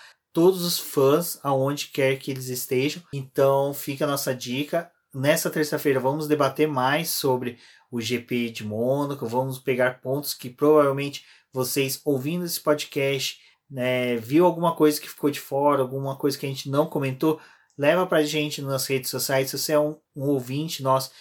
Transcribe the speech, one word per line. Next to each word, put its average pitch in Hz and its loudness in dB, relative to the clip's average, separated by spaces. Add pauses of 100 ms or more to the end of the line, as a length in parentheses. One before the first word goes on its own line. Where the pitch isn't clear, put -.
(320)
todos 175 4
os 175 -2
fãs 147 2
aonde 139 -2
quer 135 0
que 135 -10
eles 131 -6
estejam. 131 -2 (100)
Então 139 2
fica 143 -4
a - 0
nossa 139 -2
dica. 131 -4 (240)
Nessa 151 2
terça-feira 147 0
vamos 143 0
debater 143 2
mais 147 0
sobre 123 -2 (320)
o 120 -6
G 117 -2
P 120 -2
de 113 -10
Mônaco, 131 -2
vamos 131 -2
pegar 127 0
pontos 139 -4
que - -12
provavelmente 143 2 (300)
vocês 131 -2
ouvindo 151 -2
esse 165 -6
podcast, 139 -2 (320)
né, 123 0
viu 135 4
alguma 165 2
coisa 151 4
que - -12
ficou - -2
de 139 -4
fora, 139 2
alguma 135 -4
coisa 139 0
que 147 -6
a - -4
gente 135 -8
não 147 2
comentou, 147 0 (380)
leva 151 4
pra 160 4
gente 147 -2
nas 135 -2
redes 131 -2
sociais. 135 0
Se 135 -6
você 156 -2
é 151 6
um, 151 0 (180)
um 143 -4
ouvinte 139 -2
nosso 131 2 (100)